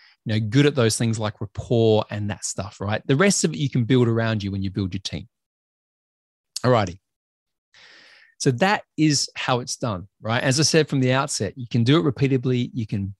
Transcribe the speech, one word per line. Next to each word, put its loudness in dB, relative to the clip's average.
you -2
know, 2
good 2
at 2
those 2
things -2
like -6
rapport 2
and -6
that -10
stuff, -10
right? -4
The 2
rest 2
of -2
it -10
you -2
can 0
build 4
around 0
you -4
when -4
you -4
build -4
your -8
team. -12
Alrighty. 2
So 2
that 0
is 2
how -2
it's -8
done, -6
right? -2
As 2
I 2
said 2
from 0
the 2
outset, -2
you -10
can 0
do 4
it 0
repeatedly, 0
you -6
can -6